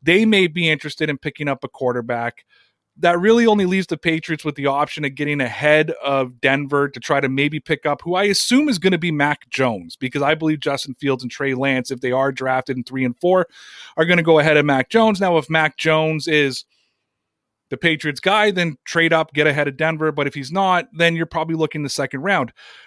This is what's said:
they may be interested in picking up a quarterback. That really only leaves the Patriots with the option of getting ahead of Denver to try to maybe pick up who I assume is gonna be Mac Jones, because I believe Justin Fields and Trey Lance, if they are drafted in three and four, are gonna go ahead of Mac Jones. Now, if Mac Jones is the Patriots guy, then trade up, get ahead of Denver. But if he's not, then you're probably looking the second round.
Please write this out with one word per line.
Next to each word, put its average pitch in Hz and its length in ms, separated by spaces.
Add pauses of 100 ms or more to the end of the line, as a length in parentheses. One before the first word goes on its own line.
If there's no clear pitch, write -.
they 185 240
may 202 220
be 160 220
interested 151 400
in 139 80
picking 147 320
up 135 140
a 131 40
quarterback. 120 800 (520)
That 170 220
really 226 260
only 208 200
leaves 185 220
the 160 100
Patriots 160 480
with 147 100
the 139 120
option 147 360
of 139 120
getting 147 260
ahead 151 500 (120)
of 135 360
Denver 143 480
to 135 120
try 139 200
to 139 80
maybe 143 320
pick - 260
up 147 180
who 175 120
I 196 80
assume 240 460
is 190 100
gonna 190 180
be 170 140
Mac 147 380
Jones, 107 480
because 131 240
I 143 120
believe 156 280
Justin 139 340
Fields 131 260
and 123 100
Trey 139 220
Lance, 131 380
if 123 80
they 127 140
are 135 180
drafted 131 460
in 120 60
three 131 200
and 123 160
four, 180 280 (500)
are 160 80
gonna 175 180
go 160 160
ahead 151 160
of 147 100
Mac 135 240
Jones. 220 300
Now, 180 180
if 151 120
Mac 156 280
Jones 156 480
is 147 380 (1080)
the 127 80
Patriots 156 420
guy, 208 320
then 175 320
trade 165 300
up, 160 200
get 147 140
ahead 143 180
of 139 120
Denver. 156 340
But 143 160
if 135 60
he's 139 180
not, 185 400
then 165 240
you're 165 100
probably 165 300
looking 156 280
the 139 60
second 135 300
round. 156 320 (360)